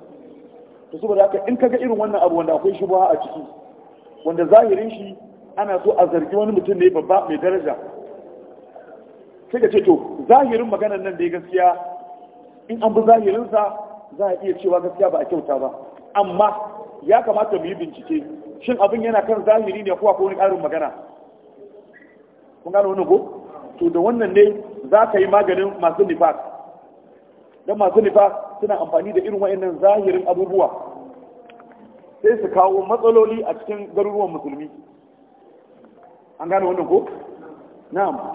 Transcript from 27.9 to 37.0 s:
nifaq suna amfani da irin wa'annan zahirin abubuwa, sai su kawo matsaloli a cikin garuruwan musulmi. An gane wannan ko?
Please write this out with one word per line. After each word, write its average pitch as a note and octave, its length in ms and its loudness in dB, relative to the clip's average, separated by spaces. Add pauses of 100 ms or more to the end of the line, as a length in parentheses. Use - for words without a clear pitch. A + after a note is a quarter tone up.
nifaq G3+ 320 6 (280)
suna G#3 180 -2
amfani E3+ 340 -2
da F#3 80 2
irin G3+ 200 -6
wa'annan F#3 400 -2
zahirin F#3+ 480 2
abubuwa, F3+ 420 0 (1500)
sai A3 180 4
su F#3+ 140 -4
kawo F#3+ 320 2
matsaloli A3+ 580 2
a - 140 -6
cikin G#3 360 -12
garuruwan G3+ 360 -2
musulmi. D3 400 -12 (1700)
An D#3+ 100 -10
gane F#3+ 180 0
wannan F3+ 220 -2
ko? F#3 180 2 (840)